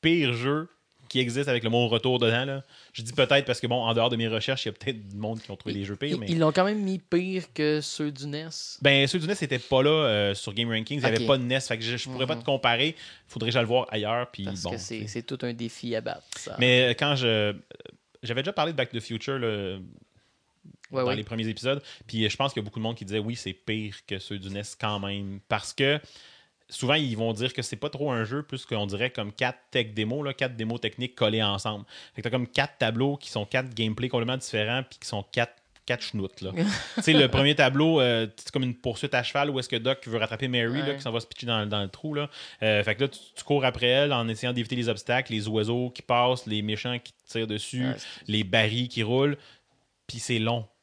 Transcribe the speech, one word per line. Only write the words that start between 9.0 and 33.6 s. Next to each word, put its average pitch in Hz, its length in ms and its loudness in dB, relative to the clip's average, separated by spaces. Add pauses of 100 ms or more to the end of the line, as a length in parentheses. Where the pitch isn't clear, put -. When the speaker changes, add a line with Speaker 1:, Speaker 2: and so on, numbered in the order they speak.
Speaker 1:
ceux 185 120 0
du 156 80 -2
nes 196 140 0
n'étaient 131 180 -2
pas 131 240 4
là, 143 80 6
euh, 107 440 4
sur 104 200 -8
Game 117 160 -2
Rankings. 113 300 -2
Il - 20 -4
y 123 40 2
avait 113 140 4
Speaker 2:
Ok. 117 60 0
Speaker 1:
pas 139 120 6
de 127 60 -2
nes, 127 160 0
fait 123 180 -4
que 113 60 -6
je, 120 140 -2
je 123 100 -8
pourrais 131 180 -4
pas 127 80 -2
Speaker 2:
Mhm. 117 60 -8
Speaker 1:
te 113 60 -6
comparer. 135 500 2 (320)
Faudrait 113 220 -4
que - 20 0
j'aille 120 100 4
le 113 60 0
voir 120 220 4
ailleurs, 110 400 -2
puis 101 140 -10
Speaker 2:
Parce 101 180 -6
Speaker 1:
bon, 87 80 -4
Speaker 2:
que - 80 -6
c'est, 98 180 -8
Speaker 1:
tu 107 60 -6
sais. 107 60 -8
Speaker 2:
c'est 117 140 -6
tout 127 200 -8
un 120 100 -4
défi 117 420 -8
à 110 60 0
battre, - 220 -8 (160)
ça. - 200 -10
Speaker 1:
Mais, 123 320 6
euh, 120 80 2
quand 147 160 2
je, 127 120 2
euh, 107 260 4 (680)
j'avais 120 200 -4
déjà 180 120 -4
parlé 156 180 0
de 156 60 -6
Back 127 120 0
to 120 80 -6
the 110 40 -8
Future, 127 360 -4
là, 104 380 -2 (1120)
Speaker 2:
Ouais, 131 120 -2
Speaker 1:
dans 123 60 2
Speaker 2:
ouais. 127 80 0
Speaker 1:
les 107 80 -6
premiers 113 240 -4
épisodes, 131 340 -2 (240)
puis, 110 180 0
euh, 107 60 6
je - 60 -4
pense 139 160 2
qu'il - 80 -4
y 104 40 -4
a - 20 -8
beaucoup 104 120 -10
de 110 60 -4
monde 117 120 -2
qui 113 100 -12
disait, « 104 120 -2
Oui, 110 160 -2
c'est 95 200 -8
pire 107 420 -6 (100)
que 98 120 -6
ceux 101 200 -8
du 95 120 -10
nes 98 100 -6 (180)
quand 104 200 -2
même, » 98 500 -6
parce - 240 -2
que 139 260 2 (680)
souvent, 131 260 0
ils 139 220 0
vont 113 160 0
dire 120 220 -2
que 131 80 -4
c'est - 140 -8
pas 143 140 -6
trop 143 220 -4
un 113 120 0
jeu, 131 180 -4
plus 139 240 -10
qu'on 104 200 -2
dirait 101 240 -2
comme 107 220 -8
quatre 123 260 -2 (120)
tech 120 240 0
démos, 110 300 -2
là, 139 100 -4
quatre 127 200 -2
démos 113 280 -4
techniques 120 320 -4
collées 110 280 2
ensemble. 104 420 -2 (300)
Fait - 80 -12
que 117 60 -4
t'as - 20 -2
comme 123 160 0
quatre - 320 -2
tableaux 127 380 2
qui - 140 -14
sont 104 160 -2
quatre 131 280 -2